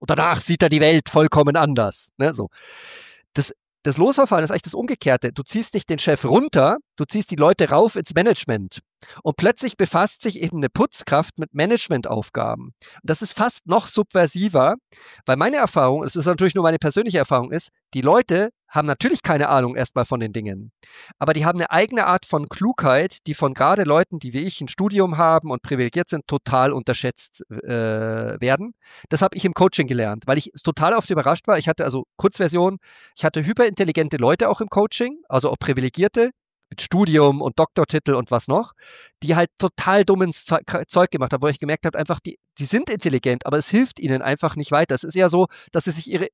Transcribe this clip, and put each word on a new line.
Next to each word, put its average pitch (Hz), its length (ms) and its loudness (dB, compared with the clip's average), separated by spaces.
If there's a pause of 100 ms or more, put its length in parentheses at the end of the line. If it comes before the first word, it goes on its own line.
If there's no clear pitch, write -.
Und 127 100 -4
danach 156 300 0
sieht 170 220 -2
er 165 60 6
die 147 120 4
Welt 156 280 4
vollkommen 151 480 4
anders, 127 640 0
ne, 147 160 0
so. 107 140 -8 (840)
Das, - 200 -2 (300)
das 135 140 -2
Losverfahren 208 480 2
ist 160 60 -4
eigentlich 185 120 -4
das - 120 -12
Umgekehrte. 135 580 0
Du 135 120 -10
ziehst - 280 -6
nicht - 160 -4
den 156 120 -4
Chef 151 240 0
runter, 170 520 2 (200)
du 151 80 -6
ziehst - 260 -4
die 165 60 -6
Leute 156 340 4
rauf 190 260 4
ins - 180 -8
Management. 135 680 0 (420)
Und 151 140 -2
plötzlich 220 400 0
befasst 185 460 0
sich 196 180 -4
eben 165 160 -4
eine 139 140 -2
Putzkraft - 680 -2
mit 156 160 -8
Managementaufgaben. 127 1080 -2
Und 127 100 -20 (280)
das 156 200 -4
ist - 120 -6
fast - 320 -2
noch 190 200 0
subversiver, 180 880 2 (500)
weil 131 100 2
meine 240 220 0
Erfahrung, 151 440 2
es - 140 -6
ist 151 80 -2
natürlich 180 300 2
nur 185 100 2
meine 160 140 2
persönliche 180 400 0
Erfahrung 127 340 0
ist, 170 160 -6 (260)
die 131 60 -4
Leute 190 480 2 (200)
haben 151 180 0
natürlich 240 360 0
keine 147 280 0
Ahnung 127 260 2
erstmal 123 300 -2
von 127 120 -4
den 110 140 -6
Dingen. 104 400 -10 (460)
Aber 156 160 0
die 151 100 -2
haben 175 140 0
eine 170 120 -4
eigene 208 360 0
Art 180 180 2
von 147 240 -4
Klugheit, 175 800 0
die 151 80 -6
von 135 200 -2
gerade 180 300 2
Leuten, 160 340 0
die 123 140 -12
wie 135 80 -4
ich 180 220 -8
ein 131 60 -8
Studium 190 500 0
haben 160 320 2
und 123 120 -6
privilegiert 131 460 -2
sind, 127 180 -6
total 135 460 0
unterschätzt, - 800 -6
äh, 110 920 -6
werden. 139 320 -2 (380)
Das 165 120 -2
habe 185 140 0
ich 185 80 -2
im 175 100 -2
Coaching 180 320 2
gelernt, 110 400 -4
weil 139 120 2
ich - 120 -6 (140)
total 165 300 0
oft 220 160 -2
überrascht 156 360 0
war. 196 120 4
Ich 151 100 -4
hatte 160 160 -2
also, 131 220 -6 (100)
Kurzversion, 185 640 0 (360)
ich - 100 -4
hatte 156 200 -2
hyperintelligente 175 720 0
Leute 160 320 2
auch 208 140 -2
im 208 60 -6
Coaching, 240 500 -2 (100)
also 131 220 0
auch - 80 -4
Privilegierte, 160 720 0 (380)
mit - 140 -14
Studium 151 600 4
und 135 180 0
Doktortitel 156 540 0
und 123 180 -4
was 120 160 0
noch, 185 240 0 (500)
die 160 140 2
halt 175 200 2
total 190 480 2
dummes 185 400 0
Ze-, 165 140 0 (300)
Zeug 180 240 2
gemacht 131 200 -4
haben, 131 80 -2
wo 143 60 0
ich 143 140 -2
gemerkt 151 260 -4
habe, 156 100 -4
einfach, 156 220 -4
die, - 220 -16 (180)
die 143 60 -8
sind 254 260 -2
intelligent, 135 560 -2
aber 147 100 0
es 151 120 -4
hilft 240 320 0
ihnen 131 200 -2
einfach 147 360 -4
nicht 147 160 -8
weiter. 151 200 2
Es - 120 -4
ist 160 100 -10
eher 185 140 4
so, 175 180 4 (240)
dass 165 140 -2
sie 175 80 -4
sich 156 180 -10
ihre 165 240 -4